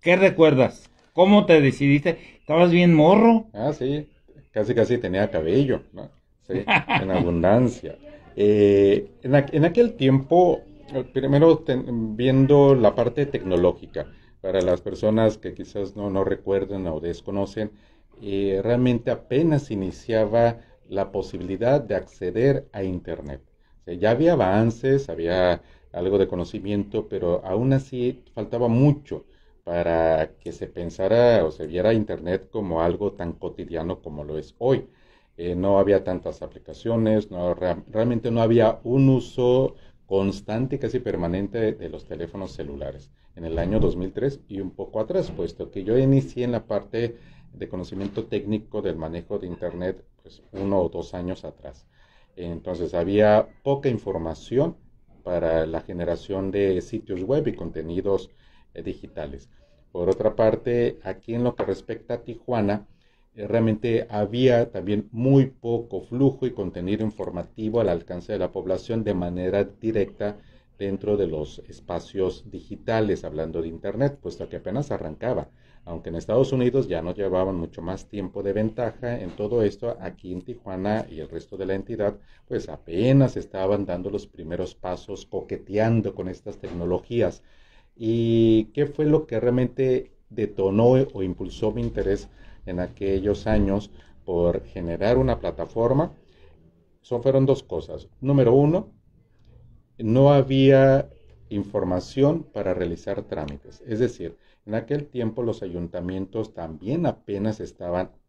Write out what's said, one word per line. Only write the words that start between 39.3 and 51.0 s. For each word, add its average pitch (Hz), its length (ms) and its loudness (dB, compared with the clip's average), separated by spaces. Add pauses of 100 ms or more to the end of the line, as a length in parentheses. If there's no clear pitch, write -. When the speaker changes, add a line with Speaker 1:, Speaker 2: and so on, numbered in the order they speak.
Speaker 2:
constante 104 720 -2
y - 20 -6
casi 110 200 -4
permanente 92 600 -4
de, 110 140 2
de 87 160 -12
los 76 160 -16
teléfonos 85 480 -12
celulares 69 580 -12 (240)
en 85 100 -14
el 82 140 -4
año 92 200 0
dos 82 180 2
mil 90 160 -6
tres 139 340 -4
y 98 140 -10
un 92 100 -10
poco - 280 -10
atrás, 170 300 -4
puesto - 400 -8
que 98 140 -10
yo 110 140 0
inicié 135 460 2
en 120 100 -2
la 110 120 -6
parte 113 520 -6 (360)
de - 160 -12
conocimiento 98 560 -8
técnico 104 560 -6
del 90 140 -4
manejo 82 420 -8
de 92 100 -8
Internet, 87 560 -8 (200)
pues, - 180 -20 (100)
uno 98 300 -2
o 85 80 0
dos 87 240 -10